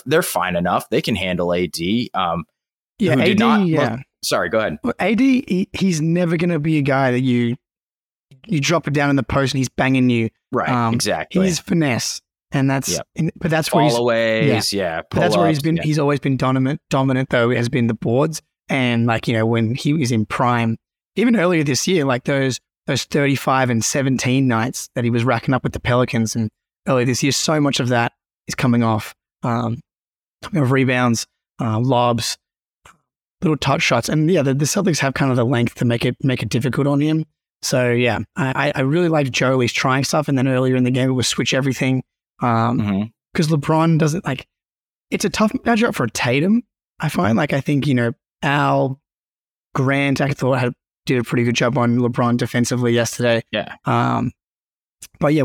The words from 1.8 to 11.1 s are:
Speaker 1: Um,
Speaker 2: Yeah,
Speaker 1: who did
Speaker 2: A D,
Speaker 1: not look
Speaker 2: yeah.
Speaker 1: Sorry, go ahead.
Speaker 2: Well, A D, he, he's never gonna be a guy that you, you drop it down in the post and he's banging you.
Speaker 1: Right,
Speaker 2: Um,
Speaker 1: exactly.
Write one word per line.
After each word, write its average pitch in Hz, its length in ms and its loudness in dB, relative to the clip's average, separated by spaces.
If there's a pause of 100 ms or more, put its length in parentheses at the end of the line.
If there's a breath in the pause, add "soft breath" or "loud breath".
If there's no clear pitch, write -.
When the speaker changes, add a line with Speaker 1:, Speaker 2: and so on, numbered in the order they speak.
Speaker 1:
Um, 85 300 -4 (540)
Speaker 2:
Yeah, 175 160 2
Speaker 1:
who 135 100 2
did 170 40 2
Speaker 2:
A 202 60 2
D, - 100 0
Speaker 1:
not 220 160 4
look 185 80 2
Speaker 2:
yeah. 127 280 0 (280)
Speaker 1:
Sorry, 101 240 -2
go 110 100 0
ahead. 101 240 -4
Speaker 2:
Well, 247 160 -4
A 196 160 0
D, 262 320 2
he, 180 280 -2
he's 175 260 0
never 165 380 0
gonna 175 200 0
be 156 200 0
a 143 40 0
guy 135 280 2
that 123 100 0
you, 120 360 0 (880)
you 151 140 -2
drop 151 280 0
it 143 60 -2
down 143 160 2
in 139 60 2
the 135 60 2
post 135 320 0
and 139 40 -2
he's 127 100 0
banging 131 420 2
you. 113 200 0 (200)
Speaker 1:
Right, 107 180 -2
Speaker 2:
Um, 120 260 0
Speaker 1:
exactly. 104 520 -2